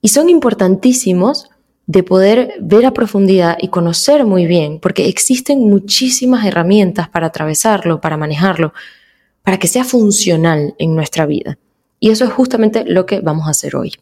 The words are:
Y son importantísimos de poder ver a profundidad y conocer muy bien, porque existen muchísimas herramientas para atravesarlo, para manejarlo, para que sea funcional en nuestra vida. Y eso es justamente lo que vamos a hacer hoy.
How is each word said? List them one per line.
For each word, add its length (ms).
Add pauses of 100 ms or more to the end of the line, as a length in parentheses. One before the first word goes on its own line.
Y 80
son 200
importantísimos 1200 (380)
de 160
poder 580
ver 240
a 80
profundidad 680
y 100
conocer 580
muy 180
bien, 340
porque 300
existen 520
muchísimas 840
herramientas 640
para 200
atravesarlo, 760
para 160
manejarlo, 560 (680)
para 160
que 80
sea 160
funcional 960
en 160
nuestra 300
vida. 320 (440)
Y 100
eso 160
es 60
justamente 520
lo 220
que 140
vamos 260
a 60
hacer 240
hoy. 260